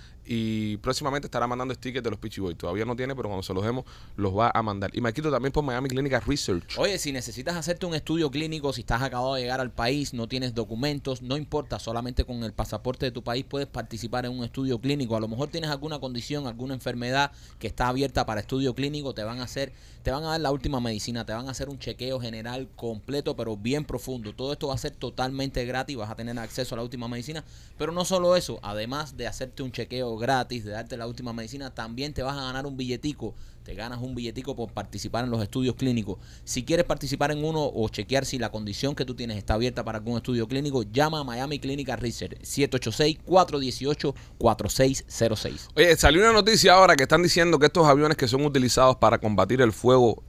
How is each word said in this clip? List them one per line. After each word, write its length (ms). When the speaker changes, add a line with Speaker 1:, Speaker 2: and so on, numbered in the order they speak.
Speaker 1:
Y 480
próximamente 500
estará 200
mandando 260
stickers 300
de 60
los 100
Peachy 220
Boys. 160
Todavía 260
no 140
tiene, 180
pero 140
cuando 140
se 100
los 100
demos, 220
los 200
va 160
a 80
mandar. 320
Y 60
Marquito, 320
también 220
por 100
Miami 240
Clinical 400
Research. 500
Speaker 2:
Oye, 200
si 160
necesitas 420
hacerte 300
un 100
estudio 340
clínico, 440
si 80
estás 220
acabado 320
de 80
llegar 180
al 100
país, 420
no 140
tienes 260
documentos, 680
no 160
importa, 420
solamente 460
con 180
el 80
pasaporte 540
de 80
tu 100
país 240
puedes 220
participar 560
en 120
un 60
estudio 380
clínico. 340
A 60
lo 80
mejor 180
tienes 220
alguna 300
condición, 460
alguna 280
enfermedad 580
que 100
está 200
abierta 380
para 160
estudio 340
clínico, 380
te 100
van 160
a 60
hacer, 260
te 80
van 140
a 60
dar 100
la 100
última 300
medicina, 440
te 60
van 160
a 40
hacer 180
un 100
chequeo 400
general 560
completo, 600
pero 180
bien 300
profundo. 500
Todo 160
esto 160
va 80
a 20
ser 140
totalmente 720
gratis, 320
vas 140
a 60
tener 220
acceso 380
a 20
la 60
última 240
medicina. 380
Pero 160
no 100
solo 320
eso, 260
además 540
de 120
hacerte 360
un 80
chequeo 460
gratis, 480
de 60
darte 260
la 100
última 240
medicina, 420
también 400
te 100
vas 120
a 60
ganar 240
un 120
billetico. 580
Te 120
ganas 260
un 140
billetico 400
por 160
participar 540
en 40
los 140
estudios 320
clínicos. 420
Si 180
quieres 220
participar 460
en 120
uno 280
o 180
chequear 360
si 140
la 100
condición 460
que 100
tú 80
tienes 240
está 180
abierta 280
para 160
algún 180
estudio 300
clínico, 360
llama 360
a 40
Miami 360
Clinical 400
Research, 420
siete 360
ocho 140
seis, 340
cuatro 340
dieciocho, 560
cuatro 300
seis 380
cero 280
seis. 400
Speaker 1:
Oye, 220
salió 240
una 120
noticia 400
ahora 220
que 80
están 180
diciendo 380
que 80
estos 200
aviones 300
que 100
son 180
utilizados 500
para 240
combatir 420
el 120
fuego 560